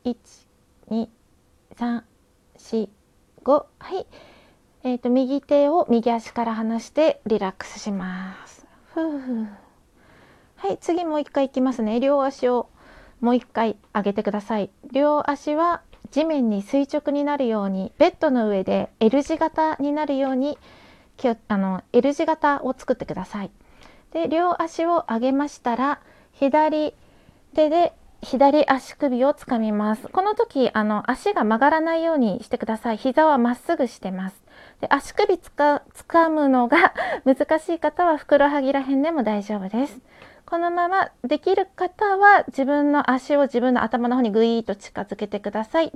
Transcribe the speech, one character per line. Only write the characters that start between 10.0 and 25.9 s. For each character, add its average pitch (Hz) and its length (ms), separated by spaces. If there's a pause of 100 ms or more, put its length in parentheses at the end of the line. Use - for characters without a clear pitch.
は 392 120
い、 392 120
次 349 240
も 311 120
う 302 40
一 285 100
回 269 160
い - 20
き 269 120
ま 262 120
す 240 100
ね。 220 160
両 277 240
足 269 260
を 247 200 (520)
も 240 120
う 247 40
一 240 100
回 226 300 (160)
上 208 100
げ 202 100
て 208 100
く 208 80
だ 208 100
さ 214 200
い。 190 100 (220)
両 294 360
足 294 280
は 339 260 (280)
地 302 140
面 285 240
に 202 140
垂 269 200
直 294 300
に 285 120
な 294 120
る 269 120
よ 214 160
う 196 40
に、 190 300
ベ 320 100
ッ 349 100
ド 311 120
の 233 180
上 190 160
で 196 260 (100)
L 247 220
字 320 140
型 311 440
に 285 120
な 302 140
る 285 100
よ 269 140
う 262 60
に、 277 220 (580)
き - 120
ゅ-、 226 80 (120)
あ 208 80
の、 190 260 (100)
L 247 200
字 320 120
型 311 380
を - 140
作 - 160
っ 226 40
て - 80
く - 100
だ 185 100
さ 202 180
い。 196 80 (600)
で、 330 160
両 349 340
足 330 240
を 339 240
上 226 80
げ 254 140
ま 285 160
し - 120
た 240 140
ら、 269 260 (320)